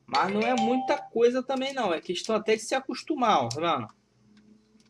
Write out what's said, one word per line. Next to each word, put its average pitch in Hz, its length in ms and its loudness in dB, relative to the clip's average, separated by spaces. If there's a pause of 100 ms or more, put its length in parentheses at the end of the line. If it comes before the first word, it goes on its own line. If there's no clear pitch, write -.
(140)
Mas 170 200 2
não 208 80 0
é 233 120 2
muita 247 440 0
coisa 240 440 2
também, 269 320 -4
não. 220 200 0
É 156 80 -2
questão 185 340 -4
até 220 220 0
de 220 60 -6
se - 120 -4
acostumar, 247 680 0
ó, - 20 -4
tá 120 140 -6
vendo? 143 260 0 (1040)